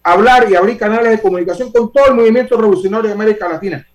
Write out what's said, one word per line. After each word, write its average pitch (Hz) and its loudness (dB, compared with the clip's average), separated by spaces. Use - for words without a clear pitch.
hablar 226 4
y 190 -2
abrir 202 0
canales 226 -2
de 220 0
comunicación 185 -4
con 226 0
todo 277 2
el 262 2
movimiento 233 2
revolucionario 208 -2
de 208 -6
América 208 -2
Latina, 170 -8